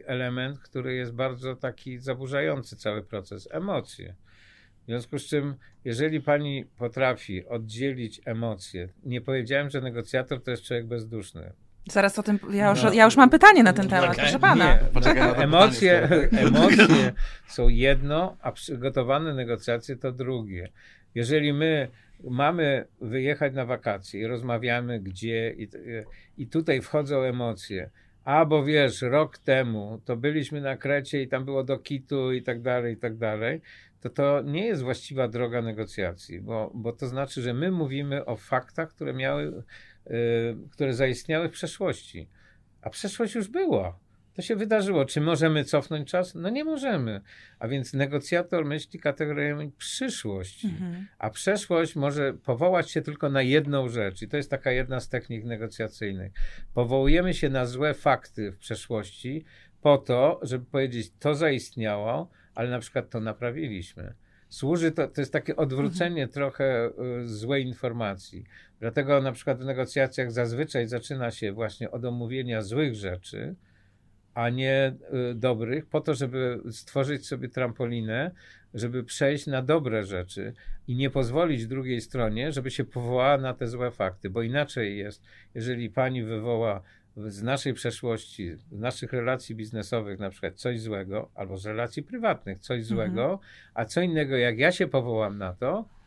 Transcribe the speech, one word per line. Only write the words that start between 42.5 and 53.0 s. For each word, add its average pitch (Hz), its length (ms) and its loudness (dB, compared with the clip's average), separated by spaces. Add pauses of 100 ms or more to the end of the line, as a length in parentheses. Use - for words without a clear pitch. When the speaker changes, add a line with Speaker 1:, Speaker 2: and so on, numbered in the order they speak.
Speaker 1:
A - 80 -10
przeszłość - 460 -6
już 208 120 -4
była. 226 520 -2 (340)
To 185 80 -10
się 220 140 -4
wydarzyło. 202 500 2
Czy 151 160 -2
możemy 156 420 2
cofnąć 147 480 -2
czas? 180 240 -2
No 170 140 -6
nie 269 140 -4
możemy. 208 580 -2 (380)
A 117 80 -8
więc 135 260 -6
negocjator 147 720 -2
myśli 151 340 -8
kategoriami 147 800 -2
przyszłości. 104 880 -8
Speaker 2:
Mhm. 180 400 -8 (100)
Speaker 1:
A 110 120 -4
przeszłość 180 640 -2
może 143 380 -2
powołać 165 580 0
się 160 100 -2